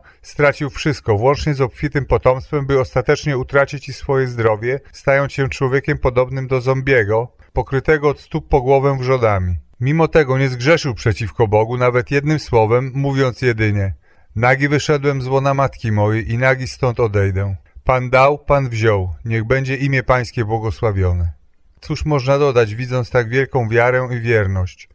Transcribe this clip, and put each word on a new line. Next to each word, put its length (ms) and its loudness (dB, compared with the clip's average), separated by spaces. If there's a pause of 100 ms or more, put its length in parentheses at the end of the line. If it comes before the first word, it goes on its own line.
(220)
stracił 480 0
wszystko, 480 -2
włącznie 360 0
z 60 -4
obfitym 460 -4
potomstwem, 600 0
by 140 2
ostatecznie 580 0
utracić 500 -2
i 40 -12
swoje 340 -2
zdrowie, 540 -2 (120)
stając 400 0
się 160 -2
człowiekiem 500 -2
podobnym 480 -2
do 140 -2
zombiego, 720 0 (200)
pokrytego 560 0
od 120 -2
stóp 280 -8
po 120 2
głowę 400 2
wrzodami. 560 0 (240)
Mimo 280 2
tego 300 2
nie 100 2
zgrzeszył 460 0
przeciwko 540 -2
Bogu 280 2
nawet 340 0
jednym 280 0
słowem, 560 2
mówiąc 480 0
jedynie: 520 0 (420)
„Nagi 320 2
wyszedłem 540 0
z 40 -10
łona 280 0
matki 380 -2
mojej 400 0
i 60 -2
nagi 280 0
stąd 340 -2
odejdę. 560 0 (280)
Pan 260 0
dał, 280 4
Pan 300 0
wziął. 460 0 (100)
Niech 200 -2
będzie 320 -2
imię 260 0
Pańskie 420 -2
błogosławione”. 880 -2 (480)
Cóż 240 -8
można 340 0
dodać, 360 2
widząc 360 -4
tak 180 0
wielką 400 -2
wiarę 440 2
i 80 -6
wierność? 760 -2